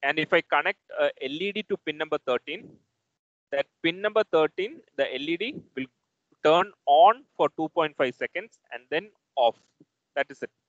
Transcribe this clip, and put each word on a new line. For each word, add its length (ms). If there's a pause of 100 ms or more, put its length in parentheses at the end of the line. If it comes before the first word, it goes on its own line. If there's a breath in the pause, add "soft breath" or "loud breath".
and 160
if 140
I 80
connect 400 (200)
a 40 (180)
L 200
E 100
D 120
to 140
pin 200
number 280
thirteen, 420 (800)
that 160 (160)
pin 180
number 300
thirteen, 500 (160)
the 160
L 100
E 140
D 180 (220)
will 100 (580)
turn 280 (140)
on 380 (120)
for 220
two 120
point 260
five 180
seconds 460 (120)
and 180
then 200 (260)
off. 200 (600)
That 140
is 120
it. 80 (180)